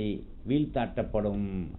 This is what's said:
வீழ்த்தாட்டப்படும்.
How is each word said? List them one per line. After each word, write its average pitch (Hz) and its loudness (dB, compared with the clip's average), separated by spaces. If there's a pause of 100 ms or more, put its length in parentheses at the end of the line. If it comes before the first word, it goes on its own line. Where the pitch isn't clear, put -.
(480)
வீழ்த்தாட்டப்படும். 107 2 (320)